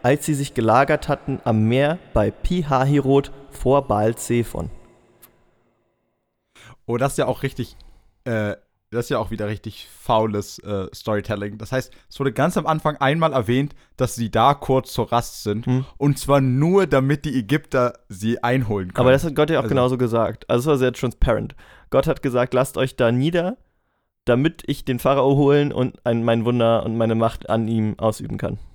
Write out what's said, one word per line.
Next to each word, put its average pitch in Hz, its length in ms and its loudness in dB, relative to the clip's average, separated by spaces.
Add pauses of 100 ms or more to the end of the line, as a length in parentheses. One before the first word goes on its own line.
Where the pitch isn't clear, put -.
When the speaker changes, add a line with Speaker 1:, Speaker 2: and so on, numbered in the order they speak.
Speaker 1:
als 139 240 0
sie 156 80 0
sich 139 220 -4
gelagert 127 540 2
hatten 139 340 -4
am 110 240 2
Meer 143 320 0 (140)
bei 107 180 2
Pi-Hahirot 139 1000 2 (200)
vor 135 360 0
Baal-Zephon. 113 840 -2 (2250)
Speaker 2:
Oh, 120 100 -4
das 135 160 -2
ist - 40 -4
ja 135 100 0
auch 123 160 -4
richtig, - 320 -8 (480)
äh, 107 320 -2 (360)
das 117 140 -4
ist - 40 -18
ja 139 80 -2
auch 110 140 -4
wieder 107 160 -6
richtig 107 440 -10
faules, 110 680 -2
äh, 98 340 -6
Storytelling. 104 640 -6
Das 113 140 -12
heißt, 131 200 -4 (160)
es - 120 -20
wurde 135 120 0
ganz 147 240 0
am 160 120 0
Anfang 151 300 -2
einmal 151 360 0
erwähnt, 127 400 0 (240)
dass 127 180 -2
sie 113 140 -4
da 123 240 4
kurz 131 400 -2
zur 113 180 -4
Rast - 320 -2
sind. 107 220 -4
Speaker 1:
Hm. 131 200 0 (120)
Speaker 2:
Und 143 220 0
zwar 139 200 2
nur, 151 460 2
damit 139 400 0
die 143 140 -4
Ägypter 123 540 0 (140)
sie 107 360 -4
einholen 107 500 -2
können. 123 120 0
Speaker 1:
Aber 127 60 8
das 139 120 4
hat 151 120 -4
Gott 151 140 2
ja 160 100 2
auch 120 40 -2
Speaker 2:
Also 117 100 -2
Speaker 1:
genauso 127 240 2
gesagt. 113 520 -2
Also 120 120 2
es 143 60 -4
war 147 100 4
sehr 123 160 2
transparent. 113 600 -2 (340)
Gott 135 180 2
hat 156 140 -2
gesagt, 123 320 0
„Lasst 139 240 0
euch 131 180 -2
da 117 160 2
nieder, 165 460 0 (680)
damit 131 420 2
ich - 180 -6
den 123 140 -4
Pharao 139 360 2
holen 143 380 4
und - 320 -4
ein, 117 180 0
mein 117 220 2
Wunder 117 400 2
und 113 100 -4
meine 113 200 0
Macht 113 340 -2
an 113 180 0
ihm 110 300 -2
ausüben 107 400 -4
kann.“ - 220 -6 (160)